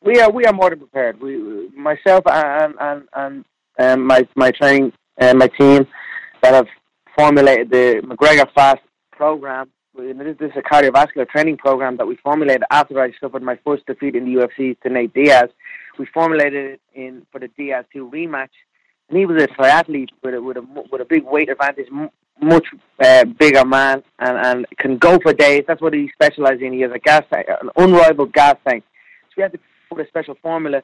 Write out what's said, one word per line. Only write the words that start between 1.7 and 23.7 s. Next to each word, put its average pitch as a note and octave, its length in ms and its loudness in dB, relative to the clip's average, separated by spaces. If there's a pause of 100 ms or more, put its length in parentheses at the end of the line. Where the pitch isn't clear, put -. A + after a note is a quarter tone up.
myself D3+ 500 0
and, D3+ 540 -2
and, C#3+ 240 -8 (100)
and, C#3 320 -12 (340)
um, B2+ 260 2
my, B2+ 300 2
my C3 160 2
training, C#3 400 0 (300)
uh, B2+ 120 4
my C3 140 4
team C#3 400 4 (540)
that B2+ 120 6
have B2+ 140 4 (500)
formulated C#3 520 4
the B2 340 2
McGregor C#3 500 2
Fast C#3 280 4 (300)
program. C#3 580 -6 (260)
This C3 440 -12
is D3+ 160 -8
a C3+ 60 -8
cardiovascular C#3+ 680 0
training D3+ 280 -2
program C3 400 -4
that A#2+ 100 -6
we F#3 100 -8
formulated C#3+ 540 -2
after C#3 280 0
I B2+ 120 -2 (100)
suffered B2+ 220 -12
my B2+ 200 -8
first D3 220 -6
defeat C3 300 -8
in B2 100 -6
the B2+ 60 -6
U B2+ 120 0
F A#2+ 140 -4
C C3 240 -6
to C3 80 -6
Nate B2 240 -4
Diaz. C3 360 2 (500)
We C3+ 80 -12
formulated C#3+ 680 -4
it C3 80 -20 (140)
in C3 360 -20
for C3+ 80 -18
the B2+ 100 -16
Diaz C3 440 -12
two C3 160 -16
rematch, D3 400 -12 (600)
and E3 80 -4
he G3 100 0
was D#3+ 140 0
a C#3 60 0
triathlete C#3+ 640 0 (140)
with B2+ 100 -8
a, B2 80 -8
with B2+ 160 -12
a, B2 40 -14 (300)
with C3 100 -8
a A#2+ 40 -8
big D#3 180 -2
weight C#3 260 -4
advantage, C#3 420 -6
m-, D3 180 -12 (320)
much, D#3+ 240 2 (340)
uh, C3 260 6
bigger C3+ 380 2
man, C3+ 400 0 (160)